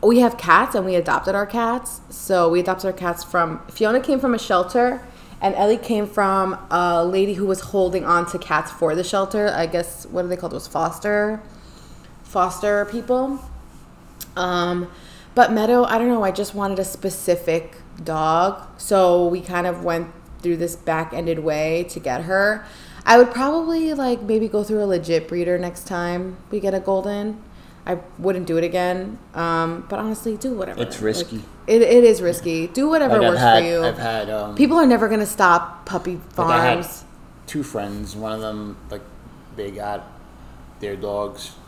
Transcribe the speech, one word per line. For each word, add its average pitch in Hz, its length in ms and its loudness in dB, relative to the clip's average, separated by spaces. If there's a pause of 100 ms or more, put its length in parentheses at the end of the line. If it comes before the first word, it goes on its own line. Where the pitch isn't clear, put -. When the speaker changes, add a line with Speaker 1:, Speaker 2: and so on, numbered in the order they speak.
Speaker 1:
we 233 200 6
have 240 140 4
cats, - 380 4
and 202 100 0
we 185 120 0
adopted 170 400 0
our 202 100 0
cats. 233 640 -4
So 175 400 2
we 170 100 4
adopted 185 280 -2
our 190 100 -2
cats 175 260 -6
from, 165 440 -2
Fiona 220 320 2
came 262 200 0
from 262 140 0
a 220 60 -2
shelter, 240 640 0 (400)
and 196 100 2
Ellie 208 240 2
came 214 300 -2
from 190 500 0 (140)
a 175 340 2
lady 190 300 0
who 190 100 -4
was 190 160 -2
holding 185 420 0
on 175 280 2
to 175 80 -6
cats - 320 -4
for 160 240 0
the 180 80 -2
shelter. 202 460 0
I 165 180 -2
guess, - 400 -6
what 180 180 -4
are - 20 -6
they 175 100 -4
called? 175 160 -8
Those - 140 -10
foster, 208 720 -2 (840)
foster 202 600 0
people. 254 540 -2 (960)
Um, 175 540 -2 (440)
but 240 200 6
Meadow, 226 320 4
I 226 120 2
don't 240 120 2
know, 233 140 2
I 190 80 0
just 196 220 -6
wanted 196 260 -2
a 190 40 0
specific 175 960 -2 (260)
dog. 165 580 0 (160)
So 180 500 4
we 180 120 0
kind 180 280 -4
of 175 180 -4
went 170 220 -2 (340)
through 170 160 0
this 170 180 -4
back-ended 160 640 -4
way 156 500 0
to - 120 -12
get 135 220 -4
her. 202 420 0 (400)
I 233 120 8
would 247 140 8
probably, 320 640 -2
like, 254 300 -2
maybe 220 260 0
go 208 140 0
through 208 200 -2
a - 20 0
legit 165 440 0
breeder 175 280 0
next 175 300 -6
time 180 480 -4 (160)
we 214 80 -4
get 190 140 -2
a 190 80 -2
golden. 202 600 -4 (440)
I 180 140 -4 (200)
wouldn't 180 260 -2
do 165 120 0
it 165 80 2
again. 180 520 -2 (160)
Um, 165 540 -2
but 202 100 -6
honestly, 220 380 -4
do 262 180 -6
whatever. 190 280 -6
Speaker 2:
It's - 160 -6
Speaker 1:
Like, 107 80 -8
Speaker 2:
risky. 110 380 -4 (220)
Speaker 1:
it, 226 160 6
it 240 220 8
is 220 180 8
risky. 170 460 -2
Do 269 220 0
whatever 302 240 4
Speaker 2:
Like, 214 100 6
I've 175 60 6
Speaker 1:
works 175 100 2
Speaker 2:
had, 113 240 8
Speaker 1:
for 170 60 0
you. 170 160 0
Speaker 2:
I've 117 120 -2
had, 110 320 -4
um, 104 260 -6
Speaker 1:
People 277 220 4
are 330 80 6
never 233 220 4
gonna 214 180 0
stop 175 600 2
puppy 175 340 -6 (160)
Speaker 2:
like, 170 120 0
I 165 180 4
had 123 80 4 (100)
Speaker 1:
farms. - 220 -14 (400)
Speaker 2:
two 147 180 -6
friends. 101 540 -8
One 110 160 -6
of 110 80 -8
them, 107 340 -10 (160)
like, 104 100 -12 (540)
they 101 160 -8
got 101 320 -8 (800)
their 101 160 -8
dogs 101 540 -6 (160)